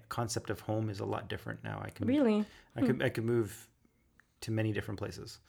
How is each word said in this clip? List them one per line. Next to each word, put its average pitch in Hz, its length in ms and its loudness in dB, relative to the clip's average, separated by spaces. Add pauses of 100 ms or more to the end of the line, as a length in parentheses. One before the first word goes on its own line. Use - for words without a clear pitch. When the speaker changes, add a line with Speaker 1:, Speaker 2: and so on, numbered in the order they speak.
Speaker 1:
concept 113 400 -4
of 107 120 -4
home 110 280 -2
is 98 100 -6
a 107 60 -4
lot 107 240 -4
different 113 340 -8
now. 107 200 -6
I 107 60 -8
can - 180 -4
Speaker 2:
Really? 226 380 6 (300)
Speaker 1:
I - 60 -4
Speaker 2:
Hmm. 269 40 2
Speaker 1:
could, - 180 4
I 131 60 4
could 117 160 -2
move 117 420 2 (720)
to - 100 -4
many 110 220 2
different 101 260 -4
places. 107 500 -8